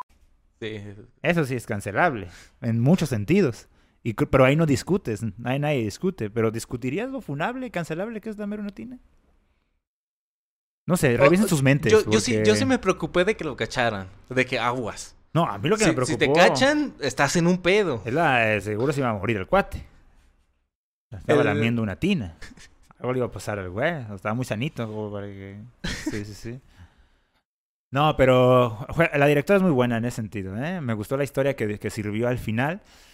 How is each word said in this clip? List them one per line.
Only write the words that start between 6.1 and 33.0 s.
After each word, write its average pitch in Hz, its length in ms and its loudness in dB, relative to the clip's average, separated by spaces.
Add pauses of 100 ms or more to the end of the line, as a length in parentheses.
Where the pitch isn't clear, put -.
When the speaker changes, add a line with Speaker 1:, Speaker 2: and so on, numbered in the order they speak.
Speaker 2:
Pero 110 220 0
¿discutirías 127 580 -6
lo 262 120 -8
funable 214 460 -6
y 202 40 -12
cancelable 185 500 -6
que 220 80 -10
es 208 80 -12
lamer 208 220 -8
una 208 100 -10
tina? 240 300 -16 (1900)
No 175 100 2
sé, 123 180 4
Speaker 1:
Oh, 120 80 4
Speaker 2:
revisen 180 240 6
sus 143 160 0
mentes, 135 280 4
Speaker 1:
yo, 214 180 6
yo 214 100 4
sí, 208 140 -2
yo 214 100 2
Speaker 2:
porque 214 120 4
Speaker 1:
sí 220 100 0
me 262 120 2
preocupé 180 480 0
de 220 100 0
que - 80 -10
lo 131 140 -6
cacharan, 110 500 -2 (220)
de 127 160 2
que 123 140 -4
aguas. 120 540 -4 (220)
Speaker 2:
No, 165 100 2
a 104 140 -6
mí 123 100 -2
lo 214 80 2
que 220 60 0
Speaker 1:
Si, 175 80 4
Speaker 2:
me 123 140 0
Speaker 1:
si - 80 -2
te 123 120 0
Speaker 2:
preocupó 143 140 4
Speaker 1:
cachan, 247 640 4
estás 143 340 0
en 170 100 2
un 180 140 4
pedo. 180 460 2
Speaker 2:
es 113 80 -4
la, 127 420 2
eh, 101 60 -2
seguro 107 320 -2
se 139 80 -2
iba 123 80 0
a 113 40 -2
morir 104 240 0
el 92 80 -4
cuate. - 400 0 (1300)
Estaba 147 300 0
Speaker 1:
El 143 60 2
Speaker 2:
lamiendo 113 360 0
una 98 140 -4
tina. 156 380 -2 (640)
Algo 123 140 -4
le 131 60 -2
iba 117 80 0
a - 40 -8
pasar 104 280 -8
al 92 100 -8
güey. 127 240 -2 (160)
O 101 60 -12
estaba 107 180 -4
muy 123 120 -4
sanito 117 420 -6
como 107 240 -8
para 101 160 -10
que, 98 320 -16 (500)
sí, 104 160 -6
sí, 101 80 -16
sí. 117 260 -14 (1300)
No, 147 260 2
pero 127 600 6 (120)
jue-, 151 280 0
la 143 100 6
directora 147 300 4
es 190 60 4
muy 185 80 4
buena 123 260 2
en 113 80 -2
ese 123 120 -4
sentido, 98 400 -8
¿eh? 165 240 -6
Me 120 120 -2
gustó 107 240 -4
la 143 60 0
historia 139 320 -2
que, 104 240 -4
que 107 100 -4
sirvió 107 380 -4
al 123 100 0
final. 131 440 -2 (320)